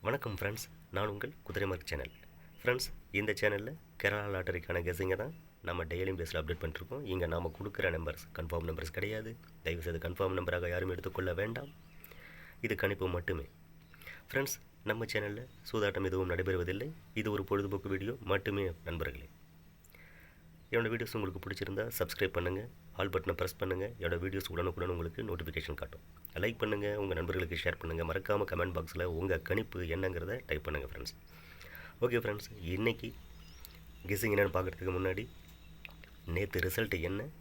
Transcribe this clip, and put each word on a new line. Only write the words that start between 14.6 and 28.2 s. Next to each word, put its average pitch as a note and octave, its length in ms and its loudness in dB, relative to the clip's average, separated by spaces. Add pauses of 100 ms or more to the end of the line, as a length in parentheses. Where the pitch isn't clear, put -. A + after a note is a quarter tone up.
நம்ம A2 240 2
சேனல்ல G#2 300 2 (260)
சூதாட்டம் G2 400 4
எதுவும் F#2 240 4
நடைபெறுவதில்லை. F#2 560 2 (320)
இது A2 140 4
ஒரு G2 160 2
பொழுதுபோக்கு G2+ 420 2
வீடியோ G2+ 220 0 (160)
மட்டுமே G2 340 4 (240)
நண்பர்களே. D2+ 380 -4 (1400)
என்னோட A#2 200 6
வீடியோஸ் A2+ 240 -2
உங்களுக்கு F#2+ 260 0
பிடிச்சிருந்தா G2 400 -2 (140)
சப்ஸ்கிரைப் F#2 400 2
பண்ணுங்க, F2+ 240 2 (400)
ஆல் G2 140 4
பட்டனை F#2 260 2
பிரஸ் - 200 0
பண்ணுங்க. F#2 240 2 (140)
என்னோட E2+ 240 2
வீடியோஸ் F#2+ 300 0
உடனுக்குடன் F2 420 0
உங்களுக்கு E2+ 340 -2
நோட்டிஃபிகேஷன் D#2+ 520 -2
காட்டும். - 220 -8 (400)
லைக் A2 200 2
பண்ணுங்க, G#2 260 2 (140)
உங்க F#2+ 160 2
நண்பர்களுக்கு F2 440 0
ஷேர் F2 200 2
பண்ணுங்க. E2 260 0
மறக்காம G2 440 2